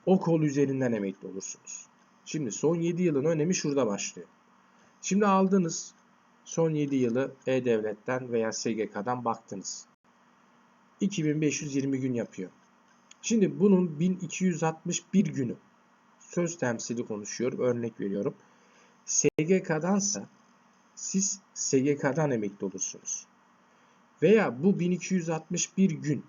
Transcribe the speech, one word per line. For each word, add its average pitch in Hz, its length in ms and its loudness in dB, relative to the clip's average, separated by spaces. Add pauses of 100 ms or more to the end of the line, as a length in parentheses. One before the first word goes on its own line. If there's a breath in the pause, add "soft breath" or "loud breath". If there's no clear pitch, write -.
o 185 140 6
kol 165 220 2
üzerinden 135 500 2
emekli 98 360 -4
olursunuz. - 580 -14 (380)
Şimdi 139 280 -6
son 160 240 2
yedi 170 260 0
yılın 147 220 2
önemi 165 300 2
şurada 139 320 0
başlıyor. 98 420 -6 (720 soft breath)
Şimdi 208 240 2
aldınız 190 680 2 (500)
son 165 260 0
yedi 147 260 0
yılı 127 380 2 (120)
E-Devlet'ten 127 840 0
veya 110 200 0
S 117 200 -2
G 104 180 -4
K'dan 120 340 -6
baktınız. - 640 -8 (1120)
İki 190 240 0
bin 151 160 0
beş 147 220 0
yüz 139 120 -6
yirmi 135 260 0
gün 131 120 -2
yapıyor. 98 380 -6 (720)
Şimdi 170 380 2
bunun 180 400 4
bin 180 220 2
iki 175 220 -4
yüz 170 180 0
altmış 160 400 -2 (120)
bir 190 120 6
günü, 131 300 -4 (640)
söz 170 400 -4
temsili 120 480 -4
konuşuyorum, 110 540 -4
örnek 120 400 0
veriyorum. 104 340 -2 (720 soft breath)
S - 240 2 (100)
G 175 240 2
K'dansa 165 680 -2 (640)
siz - 460 -4 (140)
S - 260 0
G 139 160 0
K'dan 143 340 0
emekli 104 340 -4
olursunuz. - 600 -8 (960 soft breath)
Veya 156 400 4
bu 175 180 4
bin 175 100 2
iki 180 240 -2
yüz 170 160 0
altmış 160 460 -4
bir 190 140 4
gün 139 380 -2